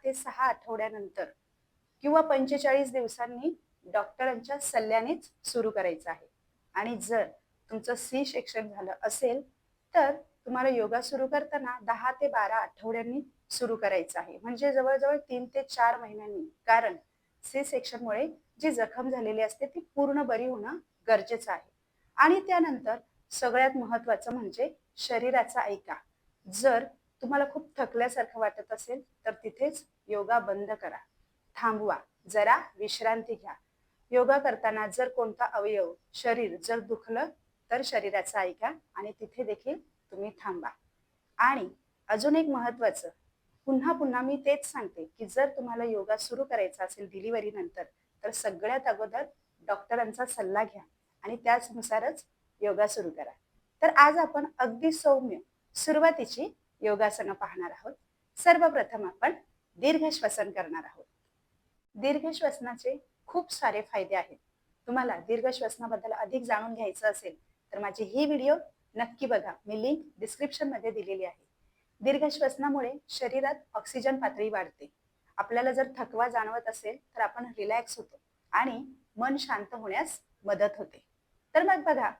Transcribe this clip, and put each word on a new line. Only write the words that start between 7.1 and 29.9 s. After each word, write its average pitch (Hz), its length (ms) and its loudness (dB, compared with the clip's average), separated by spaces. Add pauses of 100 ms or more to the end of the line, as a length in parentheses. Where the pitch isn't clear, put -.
तुमचं 220 240 -4
सी 262 300 -2
सेक्शन 233 440 -6
झालं 196 340 -10
असेल 240 400 0 (520)
तर 294 220 6
तुम्हाला 254 520 -4
योगा 233 320 2
सुरू 262 260 -2
करताना 277 560 -2
दहा 226 300 -2
ते 277 160 0
बारा 220 280 2
आठवड्यांनी 226 640 -4 (300)
सुरू 226 260 -2
करायचं 190 440 0
आहे, 170 220 -10
म्हणजे 247 300 0
जवळजवळ 269 440 4
तीन 254 280 -6
ते 269 180 -4
चार 240 380 2
महिन्यांनी, 320 560 -10 (100)
कारण 233 300 4 (460)
सी 277 220 -4
सेक्शनमुळे 240 640 -4 (320)
जी 311 100 2
जखम 240 400 -2
झालेली 220 300 -2
असते 220 260 -2
ती 302 140 -8 (140)
पूर्ण 277 280 2
बरी 240 240 0
होणं 254 300 -6 (320)
गरजेचं 220 440 2
आहे. - 220 -10 (420)
आणि 320 240 8
त्यानंतर 311 560 0 (340)
सगळ्यात 254 460 4
महत्त्वाचं 233 560 -2
म्हणजे 240 420 -4 (220)
शरीराचा 247 640 0
ऐका. 202 340 -4 (540)
जर 233 360 4 (380)
तुम्हाला 277 300 0
खूप - 240 -12
थकल्यासारखं 240 640 -2
वाटत 214 320 -2
असेल 240 280 -8 (240)
तर 220 60 -4
तिथेच 220 560 -4 (220)